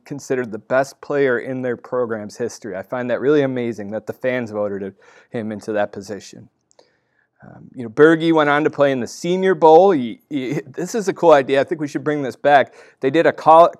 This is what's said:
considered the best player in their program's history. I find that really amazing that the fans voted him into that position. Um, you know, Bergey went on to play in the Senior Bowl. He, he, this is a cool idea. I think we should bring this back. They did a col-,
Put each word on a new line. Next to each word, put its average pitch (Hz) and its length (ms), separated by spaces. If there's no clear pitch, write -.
considered 127 480
the 110 60
best 131 420
player 139 400
in 131 220
their 123 140
program's 110 600
history. 110 400
I 95 60
find 123 280
that 104 100
really 143 220
amazing 120 480
that 107 160
the 110 60
fans 123 400
voted 101 420
him 110 200
into 107 220
that 104 180
position. - 580
Um, - 320
you 127 80
know, 117 60
Bergey 160 440
went 151 180
on 147 120
to 151 80
play 143 220
in 131 80
the 110 80
Senior 185 480
Bowl. 160 340
He, 123 300
he, 139 340
this 165 300
is 202 140
a 175 40
cool 165 200
idea. 139 280
I 135 40
think 156 160
we 147 80
should 139 160
bring 147 180
this 120 140
back. 143 380
They 135 100
did 160 160
a 139 60
col-, 160 480